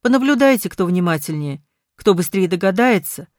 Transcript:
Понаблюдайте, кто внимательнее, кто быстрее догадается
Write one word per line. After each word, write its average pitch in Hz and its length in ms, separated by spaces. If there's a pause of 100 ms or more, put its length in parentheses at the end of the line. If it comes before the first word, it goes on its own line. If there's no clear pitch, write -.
Понаблюдайте, 262 680
кто 190 160
внимательнее, 160 760 (320)
кто 202 200
быстрее 180 340
догадается 190 800 (100)